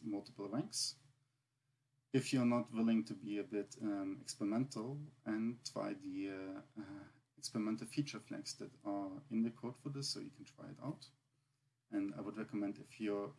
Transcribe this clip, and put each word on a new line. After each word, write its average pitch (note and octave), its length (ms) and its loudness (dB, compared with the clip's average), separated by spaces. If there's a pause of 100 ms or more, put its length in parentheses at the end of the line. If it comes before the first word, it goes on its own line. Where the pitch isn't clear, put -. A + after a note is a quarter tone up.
multiple G2+ 460 -4
ranks. - 460 0 (1160)
If B2+ 220 4
you're B2+ 120 6
not A#2+ 280 4
willing A2+ 320 6
to - 80 -4
be G#2 260 -2
a G2 40 2
bit, G2+ 380 -2
um, G2 400 0
experimental A2+ 760 0 (280)
and A2 300 2 (180)
try G#2 200 0 (100)
the, F#2+ 280 -2
uh, F#2+ 500 -8
uh, G2 240 -10 (320)
experimental A2 500 0
feature C#3+ 320 0
flags - 360 -6
that - 160 -8 (140)
are G2+ 260 -2 (200)
in A2+ 100 6
the A#2 100 4
code A#2 300 -6
for - 60 -6
this, C#3 220 -2
so - 100 -4
you G2 160 -8
can - 100 -16
try - 200 -16
it C#3+ 200 -10
out. - 200 -4 (880)
And G2+ 240 2
I - 40 -4
would G2+ 160 -4
recommend, G#2 400 0
if - 220 -14
you're, G#2 400 2